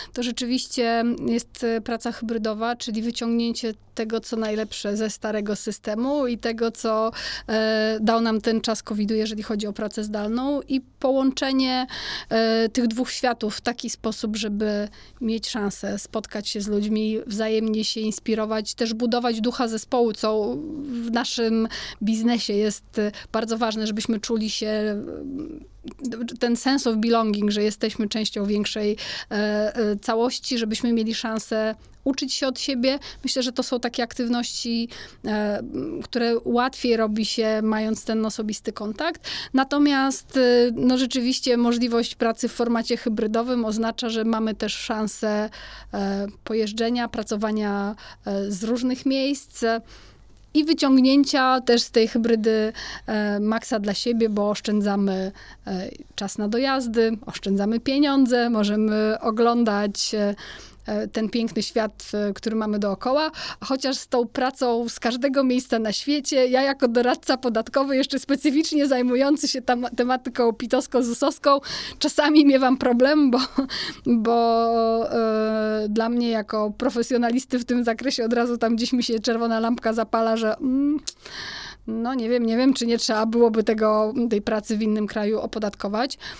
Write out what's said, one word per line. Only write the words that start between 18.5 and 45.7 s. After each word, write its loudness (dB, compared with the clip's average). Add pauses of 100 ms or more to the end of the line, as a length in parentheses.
też -2
budować 0
ducha 0
zespołu, 0
co 0 (500)
w -4
naszym 0 (360)
biznesie 2
jest, 0
e, 0 (200)
bardzo -2
ważne, 0
żebyśmy -2
czuli -2
się, -4
e, -2 (1400)
ten 2
sense 2
of 2
belonging, 2
że 0
jesteśmy -2
częścią -2
większej, 0 (340)
e, -4 (400)
e, 0
całości, -2
żebyśmy 0
mieli 0
szansę -4 (320)
uczyć -2
się -2
od -4
siebie. 0 (240)
Myślę, -2
że -2
to -2
są -2
takie -2
aktywności, -2 (360)
e, 0
m, -6
które 0 (100)
łatwiej 0
robi 0
się, 0
mając 0
ten 0
osobisty -4
kontakt. -6 (260)
Natomiast, 2
e, 6 (340)
no, 4
rzeczywiście 0
możliwość 2
pracy 0
w -10
formacie 0
hybrydowym 0
oznacza, -2
że -2
mamy 0
też -4
szansę, -2 (440)